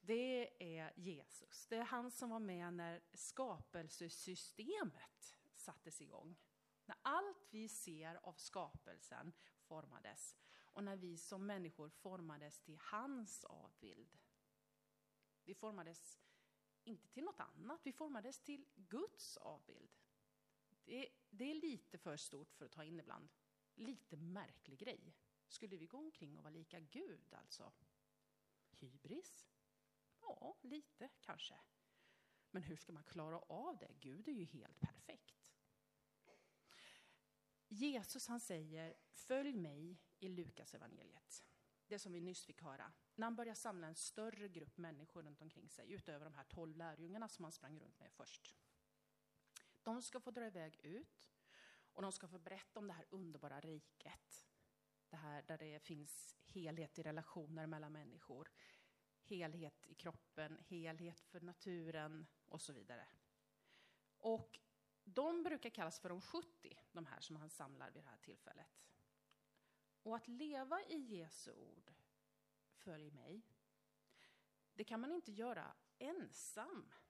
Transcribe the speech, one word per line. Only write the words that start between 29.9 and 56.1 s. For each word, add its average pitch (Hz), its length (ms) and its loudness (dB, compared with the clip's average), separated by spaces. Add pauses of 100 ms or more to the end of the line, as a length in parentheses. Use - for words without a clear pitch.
Ja, 294 340 -2
lite 269 480 -2 (120)
kanske. - 340 0 (960)
Men 180 120 2
hur 156 120 0
ska - 160 -8
man 151 120 -6
klara 160 360 0
av 240 380 0
det? - 220 -8
Gud 147 280 -4
är 311 40 2
ju 208 140 2
helt - 340 -8
perfekt. - 720 0 (2250)
Jesus, 240 600 4
han 240 120 4
säger: 160 560 0 (140)
"Följ 277 440 6
mig" 165 480 2 (180)
i 190 100 0
Lukas - 440 -2
evangeliet. - 720 -10 (440)
Det 202 120 2
som 196 120 -2
vi 175 100 0
nyss 180 240 0
fick - 160 -10
höra. 139 300 -4 (240)
När 220 100 6
han 233 100 6
börjar 226 200 2
samla 185 320 2
en 160 80 -2
större 214 520 2
grupp 160 300 -4
människor 160 460 -4
runt 147 180 -8
omkring 160 280 -10
sig, - 220 -8
utöver 151 340 -2
de 156 80 -6
här 139 100 -8
tolv 160 340 -2
lärjungarna 170 500 0
som - 160 -4
han 160 80 -2
sprang 147 280 -8
runt - 200 -14
med - 120 -12
först. - 440 -12 (1300)
De 226 180 4
ska - 180 0
få 240 120 -2
dra 233 160 2
iväg 165 360 -2
ut 202 480 -6 (640)
och - 80 0
de 190 100 6
ska 185 160 -2
få 175 120 -8
berätta 190 400 -6
om 208 80 0
det 180 60 -2
här 165 160 -6
underbara 147 500 -2
riket. - 880 -8 (600)
Det 160 80 -4
här 151 240 0
där 156 160 0
det 151 220 -4
finns - 560 -4 (100)